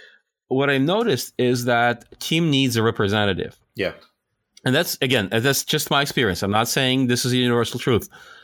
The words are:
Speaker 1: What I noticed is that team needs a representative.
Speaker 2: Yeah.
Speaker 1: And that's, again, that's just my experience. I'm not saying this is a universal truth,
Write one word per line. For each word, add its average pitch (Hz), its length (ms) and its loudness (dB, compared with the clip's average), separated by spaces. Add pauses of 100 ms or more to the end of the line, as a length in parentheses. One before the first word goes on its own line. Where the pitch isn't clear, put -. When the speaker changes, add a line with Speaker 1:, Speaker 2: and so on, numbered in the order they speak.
(500)
Speaker 1:
What 139 200 0
I 139 80 2
noticed 175 600 0
is 123 280 0
that 120 540 0
team 160 320 0
needs 135 240 2
a 113 80 2
representative. 104 720 0 (180)
Speaker 2:
Yeah. 90 180 -4 (720)
Speaker 1:
And 127 100 0
that's, 165 260 -2
again, 123 300 0
that's 120 320 0
just - 260 -4
my 143 120 2
experience. 117 420 -2
I'm 98 80 -2
not 110 160 0
saying 131 400 0
this 120 180 0
is 123 60 -2
a 127 60 0
universal 120 420 0
truth, 117 300 0 (340)